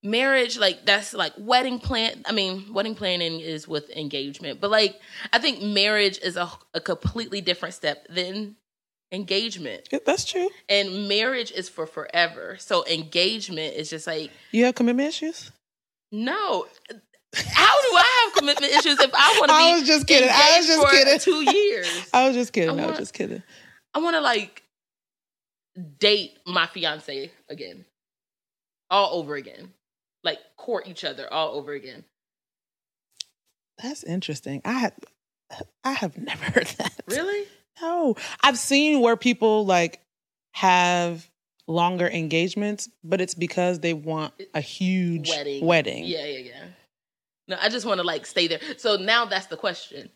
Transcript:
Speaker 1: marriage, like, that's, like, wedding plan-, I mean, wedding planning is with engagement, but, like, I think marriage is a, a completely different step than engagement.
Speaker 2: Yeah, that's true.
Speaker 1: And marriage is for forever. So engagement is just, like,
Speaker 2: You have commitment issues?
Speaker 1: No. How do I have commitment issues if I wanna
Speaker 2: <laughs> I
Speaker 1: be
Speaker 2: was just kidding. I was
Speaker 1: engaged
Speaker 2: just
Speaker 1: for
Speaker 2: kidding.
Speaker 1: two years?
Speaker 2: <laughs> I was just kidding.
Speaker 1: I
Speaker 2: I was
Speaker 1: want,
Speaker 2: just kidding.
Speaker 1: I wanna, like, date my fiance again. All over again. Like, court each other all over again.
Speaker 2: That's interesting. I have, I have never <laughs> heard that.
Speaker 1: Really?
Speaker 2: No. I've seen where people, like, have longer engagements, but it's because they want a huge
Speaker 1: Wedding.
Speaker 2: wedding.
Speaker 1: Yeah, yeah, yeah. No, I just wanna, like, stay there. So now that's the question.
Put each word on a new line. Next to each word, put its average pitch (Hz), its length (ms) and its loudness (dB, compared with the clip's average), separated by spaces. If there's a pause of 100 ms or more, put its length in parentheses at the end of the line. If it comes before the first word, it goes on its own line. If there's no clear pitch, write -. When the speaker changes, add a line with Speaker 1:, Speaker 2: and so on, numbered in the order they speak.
Speaker 1:
marriage, 240 540 2
like, 190 280 0
that's, 202 280 2
like, 180 240 -2
wedding 247 420 2
plan-, 226 460 -4
I - 60 -6
mean, 196 420 -4
wedding 214 220 -4
planning 175 460 -4
is 156 260 -10
with 151 240 -8
engagement, 143 680 -10
but, 202 100 -2
like, 214 280 2 (340)
I 233 60 4
think 262 220 -2
marriage 202 640 2
is 180 140 -4
a, 175 120 -6 (240)
a 170 80 -4
completely 190 600 -6
different 175 340 -4
step - 340 -6
than 190 460 -8 (560)
engagement. 185 800 -6
Speaker 2:
Yeah, 277 140 -2
that's - 200 0
true. 370 240 -4 (200)
Speaker 1:
And 202 400 0
marriage 233 420 -2
is 180 180 -10
for 160 160 -10
forever. 165 760 -4
So 180 280 -2
engagement 170 880 -4
is 156 140 -10
just, 156 180 -12
like, 160 240 -8 (200)
Speaker 2:
You 233 140 6
have 247 100 2
commitment 247 340 0
issues? 330 420 -8 (600)
Speaker 1:
No. 262 560 -4 (680)
How - 460 4
do 480 160 6
I 480 280 6
have 403 120 -6
commitment 285 340 2
issues 294 300 4
if 269 120 6
I 302 280 6
wanna 294 120 6
Speaker 2:
<laughs> - 20 8
I 330 180 8
Speaker 1:
be 349 60 4
Speaker 2:
was 269 80 -2
just 302 200 4
kidding. 262 240 6
I 294 280 8
was 320 100 0
Speaker 1:
engaged 320 100 4
Speaker 2:
just - 20 8
Speaker 1:
for 285 80 8
Speaker 2:
kidding. 277 300 6
Speaker 1:
two 311 380 2
years? 185 520 -2
Speaker 2:
<laughs> - 40 -16
I 254 140 6
was 262 100 2
just 247 160 -4
kidding. 170 160 2
Speaker 1:
I 165 40 -2
Speaker 2:
I - 40 -2
was 185 80 -4
Speaker 1:
want, - 140 -4
Speaker 2:
just - 140 -12
kidding. 190 300 -8 (500)
Speaker 1:
I 285 60 -2
wanna, 330 220 0
like, 226 420 -2 (1400)
date 208 460 0
my 180 220 0
fiance 151 640 -8 (200)
again. - 340 -16 (1080)
All 185 300 0
over 147 160 -8
again. 180 380 -16 (500)
Like, 165 160 -4 (180)
court 208 300 -6
each 175 160 -18
other 139 280 -10
all 156 240 -4
over 143 180 -10
again. 131 300 -16 (1800)
Speaker 2:
That's 269 220 -12
interesting. 147 600 -10
I 226 80 -4
have, 247 200 -4 (880)
I 269 80 -2
have 190 260 -6
never - 280 -10
<laughs> - 60 -6
heard - 160 0 (100)
that. - 160 -6 (140)
Speaker 1:
Really? 381 380 -4 (360)
Speaker 2:
No. 330 340 0 (260)
I've 262 160 4
seen 285 440 2
where 233 160 4
people, 220 480 2
like, 180 360 0 (520)
have 175 760 2 (380)
longer 175 400 0
engagements, 175 840 -4 (140)
but 180 180 -2
it's 185 140 -6
because 175 460 -2
they 170 120 -2
want 156 400 -8 (200)
a 151 80 -4
huge 175 680 -2
Speaker 1:
Wedding. 143 360 -4
Speaker 2:
wedding. 151 400 0
Speaker 1:
Yeah, 156 200 -8
yeah, 147 140 -10
yeah. 127 240 -18 (840)
No, 185 120 -8
I 214 80 2
just 220 160 -6
wanna, 190 180 -2
like, 165 220 -4
stay 175 220 0
there. 160 120 -2 (180)
So 214 200 0
now 220 280 2
that's 185 220 -4
the 165 100 -12
question. - 580 -8